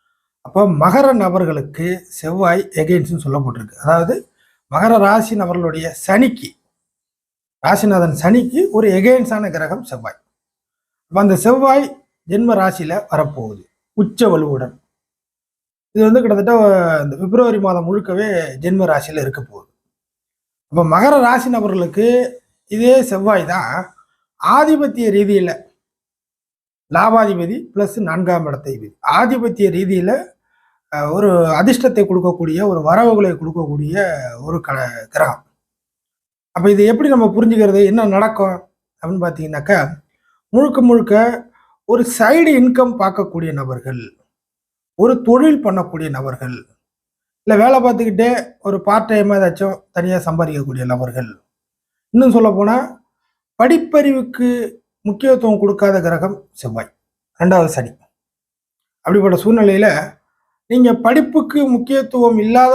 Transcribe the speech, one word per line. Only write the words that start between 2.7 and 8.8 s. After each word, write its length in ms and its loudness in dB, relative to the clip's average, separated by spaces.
எகெயின்ஸ்ட்னு 520 -2
சொல்லப்பட்டிருக்கு. 540 -6
அதாவது 380 0
மகர 260 0
ராசி 380 2
நபர்களுடைய 500 -4
சனிக்கு, 420 0
ராசிநாதன் 580 0
சனிக்கு 480 2
ஒரு 200 2